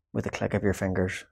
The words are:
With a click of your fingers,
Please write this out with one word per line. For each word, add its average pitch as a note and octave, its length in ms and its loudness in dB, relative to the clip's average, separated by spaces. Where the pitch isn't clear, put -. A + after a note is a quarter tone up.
With - 140 -2
a - 20 -2
click - 240 -2
of G2+ 100 2
your G2 100 4
fingers, F#2+ 580 0